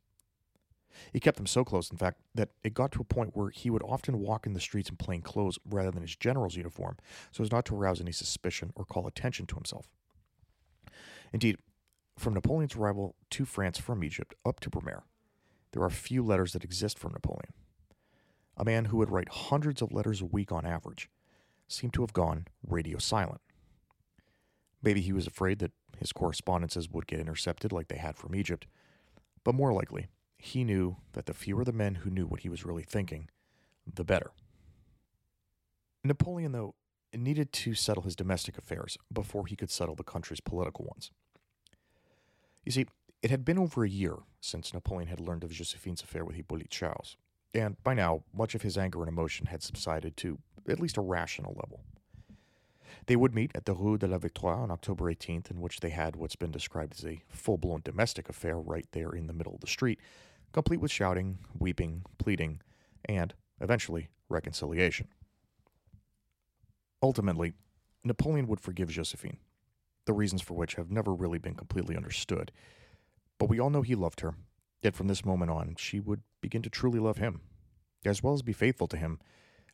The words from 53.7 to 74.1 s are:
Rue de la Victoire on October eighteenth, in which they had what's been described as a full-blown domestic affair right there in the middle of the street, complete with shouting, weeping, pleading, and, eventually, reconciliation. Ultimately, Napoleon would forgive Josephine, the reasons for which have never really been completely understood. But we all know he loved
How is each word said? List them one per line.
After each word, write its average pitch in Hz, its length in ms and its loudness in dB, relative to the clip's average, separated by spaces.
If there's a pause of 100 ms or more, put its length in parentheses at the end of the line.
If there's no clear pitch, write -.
Rue 104 240 4
de 98 80 2
la 92 120 2
Victoire 85 380 0
on 117 140 -2
October 87 400 -2
eighteenth, 82 400 -6
in 90 100 -6
which 87 200 -6
they 85 100 -2
had 80 260 -2
what's 82 200 -6
been 85 140 -4
described 78 480 -6
as - 60 -10
a 80 240 -8
full-blown 85 560 0
domestic - 440 0
affair 85 300 -2
right 82 340 -4
there 80 180 -2
in 82 160 -4
the 82 60 -6
middle 82 220 -6
of - 60 -14
the - 60 -10
street, - 340 0 (520)
complete 165 280 4
with - 100 0
shouting, 92 480 2 (200)
weeping, 87 440 2 (160)
pleading, 82 420 0 (440)
and, 90 300 0 (260)
eventually, 85 500 0 (180)
reconciliation. 80 800 0 (1900)
Ultimately, 95 520 4 (500)
Napoleon 139 440 2
would 107 120 0
forgive 90 300 -2
Josephine, - 480 -6 (680)
the 113 80 2
reasons 98 300 2
for - 120 -8
which 85 200 0
have 85 160 -6
never 101 240 2
really 85 240 0
been 85 160 -4
completely 85 420 -2
understood. - 560 -2 (840)
But 104 100 6
we 113 100 6
all 131 120 4
know 143 120 6
he 120 120 2
loved 90 260 0